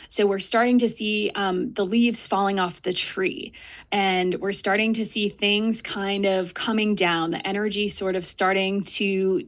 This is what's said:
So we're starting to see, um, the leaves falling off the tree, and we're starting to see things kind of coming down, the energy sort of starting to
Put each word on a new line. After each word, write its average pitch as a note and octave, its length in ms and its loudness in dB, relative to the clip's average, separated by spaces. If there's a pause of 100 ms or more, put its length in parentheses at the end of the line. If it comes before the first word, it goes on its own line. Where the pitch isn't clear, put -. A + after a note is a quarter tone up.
So G#3 180 2
we're G3 140 2
starting B3 380 4
to A#3+ 100 4
see, G#3+ 460 -2
um, F#3+ 400 -2
the G3+ 100 0
leaves A#3 420 2
falling G3 320 2
off F3+ 240 -2
the F#3 120 -2
tree, - 580 -4 (400)
and F#3 440 0
we're G3 160 -4
starting G#3 420 0
to A3 100 -2
see G#3 240 -2
things G#3+ 540 0
kind G3 420 -2
of F#3+ 300 0
coming G#3+ 400 0
down, E3+ 380 0
the - 140 -6
energy G3+ 440 -2
sort F#3+ 260 -2
of F3+ 100 -4
starting F#3+ 580 0
to F#3+ 640 0